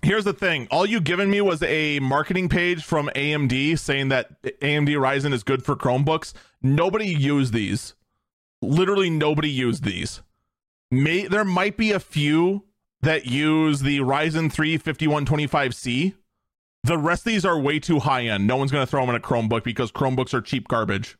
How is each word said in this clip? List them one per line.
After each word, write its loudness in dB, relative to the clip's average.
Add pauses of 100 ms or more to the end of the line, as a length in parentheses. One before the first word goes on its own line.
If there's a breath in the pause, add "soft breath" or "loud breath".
Here's 2
the 0
thing. -2
All 2
you 0
given 0
me 2
was 2
a 0
marketing 0
page 0
from 0
A -2
M 2
D 0
saying -2
that 0 (160)
A -8
M 2
D 2
Ryzen 0
is -4
good -2
for 0
Chromebooks. 0 (300 loud breath)
Nobody 2
used 2
these. -4 (640)
Literally 2
nobody 2
used 0
these. -6 (680)
May-, 0
there 2
might 0
be 0
a 0
few 0 (380)
that 0
use 2
the 0
Ryzen 0
three -2
fifty-one -2
twenty-five 0
C. -2 (720)
The 0
rest 0
of 0
these 0
are 2
way 0
too 2
high 0
end. 0
No 2
one's 0
gonna 0
throw -2
them 0
in 0
a -2
Chromebook -2
because -4
Chromebooks -2
are 0
cheap -6
garbage. -2